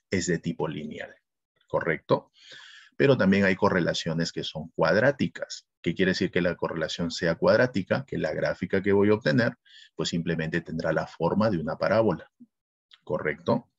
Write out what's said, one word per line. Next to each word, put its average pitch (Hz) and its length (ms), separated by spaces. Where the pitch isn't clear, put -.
es 90 160
de 85 100
tipo 82 300
lineal, 76 480
¿correcto? 120 640
Pero 135 220
también 98 280
hay 95 100
correlaciones 85 800
que 78 100
son 78 320
cuadráticas. 87 920
¿Qué 85 140
quiere 92 160
decir 90 180
que 90 120
la 87 140
correlación 82 560
sea 85 240
cuadrática? 123 720
Que - 120
la 80 160
gráfica 80 500
que 101 80
voy 101 180
a 107 40
obtener, 117 420
pues 80 140
simplemente 82 500
tendrá 82 320
la 80 160
forma 92 420
de 87 100
una 78 180
parábola, 95 520
¿correcto? - 720